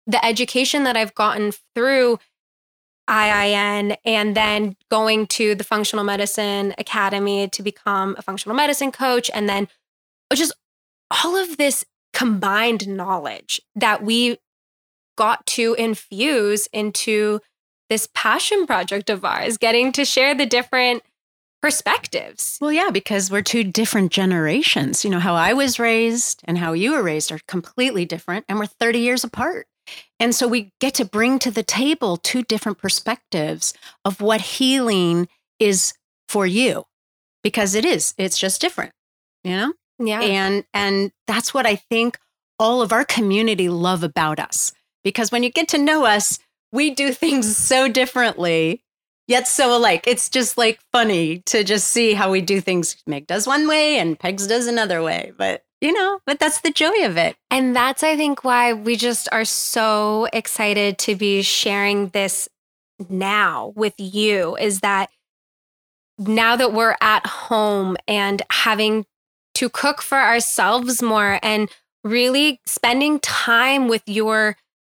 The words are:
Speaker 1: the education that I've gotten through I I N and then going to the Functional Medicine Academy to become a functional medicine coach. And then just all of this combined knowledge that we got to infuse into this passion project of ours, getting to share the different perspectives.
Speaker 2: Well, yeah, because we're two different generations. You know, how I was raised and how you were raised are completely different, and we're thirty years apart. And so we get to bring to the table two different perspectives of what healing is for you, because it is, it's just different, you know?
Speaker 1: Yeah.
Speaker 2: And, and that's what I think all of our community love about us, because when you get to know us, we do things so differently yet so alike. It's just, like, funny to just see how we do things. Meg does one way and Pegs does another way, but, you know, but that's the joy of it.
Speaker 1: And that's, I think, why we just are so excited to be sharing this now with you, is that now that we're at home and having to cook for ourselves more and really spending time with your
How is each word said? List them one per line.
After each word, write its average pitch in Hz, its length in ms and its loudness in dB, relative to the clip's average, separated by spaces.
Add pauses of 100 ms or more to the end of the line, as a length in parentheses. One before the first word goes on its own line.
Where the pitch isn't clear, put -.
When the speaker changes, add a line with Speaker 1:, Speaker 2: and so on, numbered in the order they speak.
Speaker 1:
the 226 180 2
education 254 600 0
that 247 120 0
I've 220 180 -2
gotten 208 380 0 (220)
through 247 440 2 (880)
I 214 220 2
I 208 200 2
N 208 480 0 (100)
and 214 280 0
then 208 400 0 (160)
going 220 380 2
to 214 260 0
the 196 100 -6
Functional 208 400 -2
Medicine 202 760 -2
Academy 202 680 -2
to 202 140 -8
become 196 540 -4
a 208 60 -14
functional 202 340 -8
medicine 277 340 0
coach. 247 440 0
And 208 140 -2
then 196 200 -2 (640)
just 294 180 0 (580)
all 349 260 0
of 349 220 -4
this 277 260 0 (300)
combined 214 720 0
knowledge 175 720 -6 (140)
that 214 280 0
we 233 360 0 (800)
got 220 280 2
to 226 280 0
infuse 214 1000 -2
into 208 680 -2 (500)
this 220 240 -2
passion 320 520 0
project 196 440 -2
of 196 160 -2
ours, 220 320 -2
getting 240 340 2
to 277 140 0
share 269 280 2
the 269 120 0
different 247 560 0 (580)
perspectives. - 1000 -4
Speaker 2:
Well, 294 100 -2
yeah, 349 200 0
because 196 420 -2
we're 202 100 0
two 226 220 0
different 196 480 0
generations. 180 920 0
You 208 60 -2
know, 180 80 0
how 175 160 0
I 175 200 2
was 262 260 0
raised 233 640 0
and 175 120 -2
how 170 160 -2
you 202 200 0
were 277 100 0
raised 156 300 -2
are 156 160 -10
completely 196 560 -2
different, 170 440 -8
and 208 120 -2
we're 208 60 -4
thirty 233 340 0
years 247 240 0
apart. 269 420 -6 (540)
And 233 160 0
so 247 100 0
we 220 340 -2
get 262 140 -2
to 247 100 0
bring 233 360 0
to 254 100 -2
the 220 140 -2
table 233 520 0
two - 280 -2
different 214 340 -4
perspectives 165 960 -4 (300)
of 196 160 -4
what 214 200 2
healing 196 880 0 (300)
is 202 360 2 (340)
for 196 180 0
you, 208 380 0 (580)
because 196 320 0
it 220 100 0
is, 233 340 0
it's 190 200 -2
just 190 220 -2
different, - 320 -4 (500)
you 180 100 -6
know? 220 200 -2 (260)
Speaker 1:
Yeah. 220 220 -2
Speaker 2:
And, 196 440 0 (100)
and 196 360 0 (160)
that's 214 280 -2
what 254 120 2
I 208 80 2
think 233 440 -2 (400)
all 233 240 2
of 214 100 0
our 247 120 4
community 202 640 2
love 175 360 0
about 156 340 -2
us, - 340 -4 (300)
because 208 300 -2
when 240 100 2
you 247 80 0
get 330 180 0
to 311 100 0
know 302 260 4
us, 214 340 2 (320)
we 285 200 0
do 269 220 0
things 254 440 0
so 262 320 4
differently 208 960 0 (440)
yet 240 180 2
so 247 300 4
alike. 208 320 4
It's - 200 0
just, 247 300 -2
like, 220 220 2 (100)
funny 180 560 0
to 220 160 2
just 196 260 0
see 226 260 2
how 196 180 0
we 190 80 2
do 196 200 0
things. 180 360 -2 (100)
Meg 147 220 -6
does 214 180 -2
one 302 220 2
way 302 300 2
and 165 200 -2
Pegs 196 300 -4
does 233 180 0
another 214 360 0
way, 95 360 -4
but, - 260 -2 (160)
you 302 120 2
know, 392 340 0
but 285 140 -2
that's 302 220 -2
the 320 100 0
joy 349 320 2
of 180 120 -2
it. 165 200 0 (140)
Speaker 1:
And 254 260 0
that's, 262 260 0
I 311 140 2
think, 294 260 -2
why 240 300 2
we 220 240 -2
just 233 340 -2
are 220 140 0
so 214 880 0
excited 208 640 0
to 214 160 -2
be 196 280 0
sharing 202 640 0
this 196 400 -2 (600)
now 185 680 0
with 214 220 0
you, 196 580 0
is 202 240 -2
that 196 300 0 (1080)
now 220 380 2
that 240 160 4
we're 226 280 2
at 214 260 4
home 202 680 0 (120)
and 202 420 0
having 214 560 0 (480)
to - 140 0
cook 285 340 -2
for 269 160 0
ourselves 233 800 2
more 208 420 2
and 214 280 0 (320)
really 254 640 2
spending 277 540 0
time 254 640 2
with 226 200 0
your 214 500 0 (280)